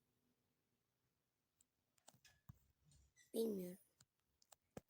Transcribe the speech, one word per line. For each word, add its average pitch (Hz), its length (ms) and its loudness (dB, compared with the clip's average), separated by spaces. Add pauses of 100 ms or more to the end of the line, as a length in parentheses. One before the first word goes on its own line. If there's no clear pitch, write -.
(3250)
Bilmiyorum. 196 440 2 (1120)